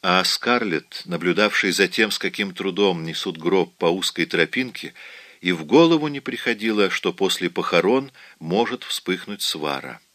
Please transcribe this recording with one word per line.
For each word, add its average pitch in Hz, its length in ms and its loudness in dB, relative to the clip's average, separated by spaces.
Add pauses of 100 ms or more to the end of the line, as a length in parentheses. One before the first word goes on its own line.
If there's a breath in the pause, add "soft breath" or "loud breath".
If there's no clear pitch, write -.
А 92 220 4
Скарлетт, 110 800 -2
наблюдавшей 90 680 0
за 90 160 4
тем, 107 240 0
с - 80 -4
каким 98 340 -4
трудом 92 520 0
несут 80 340 -6
гроб 87 380 2
по 87 100 0
узкой 85 400 0
тропинке, 85 680 -4 (460 loud breath)
и 90 120 0
в 80 120 -4
голову 151 440 6
не 143 100 -8
приходило, 110 720 -2
что - 220 -2
после 90 360 0
похорон 90 640 2 (300 loud breath)
может 113 420 -2
вспыхнуть - 600 -6
свара. 67 580 -4 (140)